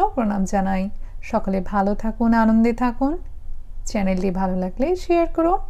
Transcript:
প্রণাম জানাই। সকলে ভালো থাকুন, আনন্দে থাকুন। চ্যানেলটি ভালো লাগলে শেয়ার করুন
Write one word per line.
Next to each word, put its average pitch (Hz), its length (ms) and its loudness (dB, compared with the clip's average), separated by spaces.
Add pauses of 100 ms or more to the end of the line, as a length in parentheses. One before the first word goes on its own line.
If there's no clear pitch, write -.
প্রণাম 208 360 0
জানাই। 190 380 0 (380)
সকলে 196 400 -2
ভালো 196 340 0
থাকুন, 226 380 0
আনন্দে 226 400 4
থাকুন। 254 400 0 (720)
চ্যানেলটি 190 460 0
ভালো 185 240 0
লাগলে 185 400 -2
শেয়ার 339 400 2
করুন 339 240 2 (100)